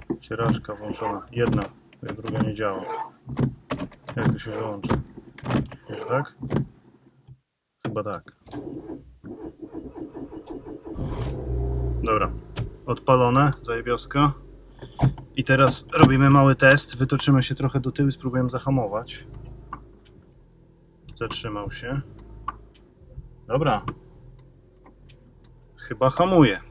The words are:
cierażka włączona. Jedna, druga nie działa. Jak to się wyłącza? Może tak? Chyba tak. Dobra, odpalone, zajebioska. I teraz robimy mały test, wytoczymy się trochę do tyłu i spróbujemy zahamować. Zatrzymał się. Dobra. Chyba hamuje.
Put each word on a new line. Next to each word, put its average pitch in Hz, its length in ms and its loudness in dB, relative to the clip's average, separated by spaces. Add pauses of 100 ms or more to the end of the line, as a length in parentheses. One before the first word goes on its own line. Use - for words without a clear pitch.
(200)
cierażka 110 540 0
włączona. 101 480 -6 (100)
Jedna, 117 300 2 (540)
druga 107 220 -6
nie 101 160 0
działa. 101 260 -2 (1400)
Jak 117 160 2
to - 60 -4
się 110 120 -10
wyłącza? 104 460 -4 (920)
Może 110 160 -10
tak? 139 300 -2 (1500)
Chyba 107 220 -4
tak. 95 320 -10 (3750)
Dobra, 107 300 2 (540)
odpalone, 127 680 6 (100)
zajebioska. 120 720 2 (1040)
I 131 80 -2
teraz 131 480 4
robimy 139 380 4
mały 139 240 8
test, 135 420 4
wytoczymy 135 460 2
się 135 120 -4
trochę 135 260 -2
do 123 120 -4
tyłu 143 160 2
i 135 40 2
spróbujemy 127 380 -2
zahamować. 117 760 -4 (1900)
Zatrzymał 104 540 -6
się. 131 300 -6 (1500)
Dobra. 123 360 2 (1900)
Chyba - 340 0
hamuje. 165 500 6 (100)